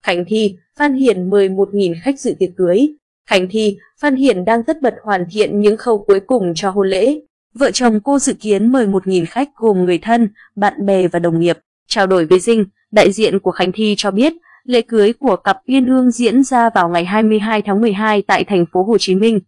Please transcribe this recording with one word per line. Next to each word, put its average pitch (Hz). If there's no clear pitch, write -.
Khánh 180
Thi, 208
Phan 294
Hiển 208
mời 196
một 190
nghìn 196
khách 269
dự 214
tiệc 185
cưới. 185
Khánh 185
Thi, 208
Phan 294
Hiển 240
đang 226
tất 320
bật 254
hoàn 190
thiện 208
những 208
khâu 220
cuối 196
cùng 196
cho 190
hôn 196
lễ. 226
Vợ 247
chồng 226
cô 277
dự 262
kiến 214
mời 254
một 190
nghìn 185
khách 269
gồm 196
người 180
thân, 226
bạn 202
bè 190
và 170
đồng 170
nghiệp. 165
Trao 196
đổi 185
với 180
Dinh, 220
đại 208
diện 196
của 185
Khánh 185
Thi 214
cho 202
biết, 254
lễ 247
cưới 220
của 233
cặp 190
uyên 262
ương 254
diễn 233
ra 240
vào 175
ngày 175
hai 208
mươi 214
hai 214
tháng 202
mười 226
hai 214
tại -
thành 180
phố 180
Hồ 214
Chí 185
Minh. 214